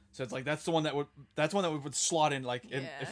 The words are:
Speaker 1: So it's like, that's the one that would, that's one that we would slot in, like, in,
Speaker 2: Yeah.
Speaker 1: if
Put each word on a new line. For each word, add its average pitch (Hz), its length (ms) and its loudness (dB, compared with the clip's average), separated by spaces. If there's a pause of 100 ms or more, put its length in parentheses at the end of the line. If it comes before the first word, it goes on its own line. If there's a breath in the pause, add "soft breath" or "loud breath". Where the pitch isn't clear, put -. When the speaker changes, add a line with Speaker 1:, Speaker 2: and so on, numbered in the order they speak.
(140)
Speaker 1:
So 135 100 -6
it's 104 100 -4
like, 131 120 -4
that's 147 200 0
the 170 60 0
one 160 120 4
that 147 120 0
would, 143 120 0 (280)
that's 156 180 2
one 196 100 2
that 170 80 2
we 156 60 0
would 143 180 -8
slot 151 380 4
in, 131 100 -2
like, 123 220 -4
in, 135 180 -4
Speaker 2:
Yeah. 135 60 -8 (120)
Speaker 1:
if 139 100 -6